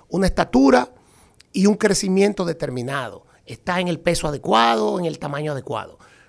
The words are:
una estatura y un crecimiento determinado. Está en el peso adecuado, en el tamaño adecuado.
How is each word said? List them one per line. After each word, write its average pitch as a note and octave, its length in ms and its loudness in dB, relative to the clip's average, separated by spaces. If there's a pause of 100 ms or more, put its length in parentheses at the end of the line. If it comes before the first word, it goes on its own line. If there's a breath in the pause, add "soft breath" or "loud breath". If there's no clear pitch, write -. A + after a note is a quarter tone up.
una F#3+ 180 0
estatura B3+ 680 4 (600 soft breath)
y F#3+ 140 2
un G#3+ 80 6
crecimiento G3 680 0
determinado. B2+ 840 -8 (200 soft breath)
Está F3+ 340 -4
en F3+ 80 -2
el E3 100 -2
peso E3 300 -2
adecuado, G#3+ 720 0
en F3 80 -4
el D3 120 -6
tamaño D3+ 340 -8
adecuado. - 460 -8 (300 soft breath)